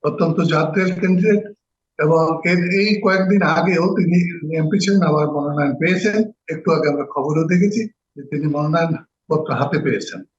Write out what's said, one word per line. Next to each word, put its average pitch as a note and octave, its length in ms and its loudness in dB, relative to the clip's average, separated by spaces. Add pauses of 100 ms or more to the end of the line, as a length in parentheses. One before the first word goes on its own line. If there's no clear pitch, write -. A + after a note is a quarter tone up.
অত্যন্ত D#3 380 0
জাতীয় D#3+ 480 0
কেন্দ্রের, F#3 640 2 (460)
এবং D#3+ 460 2
এর, F3 240 2
এই G3+ 340 0
কয়েকদিন F#3+ 380 2
আগেও E3 420 2
তিনি F3 460 2 (280)
এমপি D#3 220 0
ছিলেন, G3 220 2
আবার D3+ 260 2
মনোনয়ন D3 480 -2
পেয়েছেন। G3 480 0 (260)
একটু D#3+ 220 -2
আগে D3 180 2
আমরা C#3+ 140 -2
খবরও D3+ 440 -2
দেখেছি G#3 380 2 (300)
যে C#3+ 80 -16
তিনি D3 240 -6
মনোনয়ন D#3 460 0 (360)
পত্র D#3 240 -2
হাতে C#3 260 -2
পেয়েছেন। - 440 -4 (160)